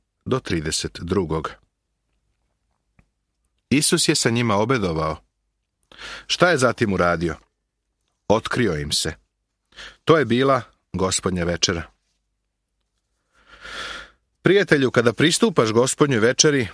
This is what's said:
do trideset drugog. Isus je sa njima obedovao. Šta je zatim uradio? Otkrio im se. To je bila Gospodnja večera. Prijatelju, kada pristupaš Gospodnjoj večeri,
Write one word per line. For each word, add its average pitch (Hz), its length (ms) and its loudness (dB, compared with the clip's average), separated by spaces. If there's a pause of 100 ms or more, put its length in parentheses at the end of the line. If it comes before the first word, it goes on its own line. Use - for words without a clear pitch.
(240)
do 127 160 -2
trideset 80 600 -6
drugog. 82 500 -4 (2250)
Isus 151 380 2
je 156 60 2
sa - 160 0
njima 117 260 0
obedovao. 90 600 -2 (1080)
Šta - 240 2
je 156 80 2
zatim 117 340 0
uradio? 85 440 0 (920)
Otkrio 110 480 0
im 73 160 -8
se. - 220 -4 (880)
To 160 140 6
je 143 60 0
bila 123 380 0 (300)
Gospodnja 110 520 -2
večera. 85 380 -2 (2500)
Prijatelju, 165 480 4
kada 117 220 2
pristupaš 151 600 2
Gospodnjoj 131 480 2
večeri, 131 520 2